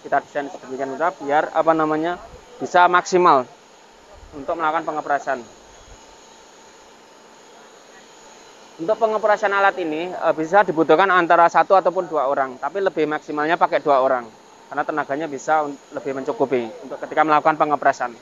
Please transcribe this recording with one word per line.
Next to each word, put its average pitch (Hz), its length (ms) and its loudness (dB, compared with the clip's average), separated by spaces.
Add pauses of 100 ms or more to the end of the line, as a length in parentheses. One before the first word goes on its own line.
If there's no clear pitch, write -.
Kita 139 160 -2
desain 139 320 -8
sedemikian 131 400 -10
rupa 160 320 -2
biar 143 320 0
apa 160 160 2
namanya 160 480 -2 (400)
bisa 175 320 4
maksimal 175 560 4 (880)
untuk 156 240 -6
melakukan 160 240 -2
pengeprasan. 147 560 -4 (3500)
Untuk - 160 -2
pengeprasan 208 560 0
alat 196 240 2
ini, 165 320 -4
eh, 160 240 0
bisa 165 320 2
dibutuhkan 160 400 4
antara 175 400 4
satu 180 320 4
ataupun 175 320 -2
dua 143 160 0
orang, 135 320 -2
tapi 180 240 -6
lebih 165 240 -2
maksimalnya 151 480 -4
pakai 170 240 0
dua 139 240 2
orang 127 240 0 (400)
karena 143 160 -6
tenaganya 151 480 -4
bisa 156 320 -2
un-, 143 160 -8 (160)
lebih 139 160 -8
mencukupi 135 560 -2 (160)
untuk 135 160 -12
ketika 151 240 -2
melakukan 156 320 2
pengeprasan. 143 560 -2 (100)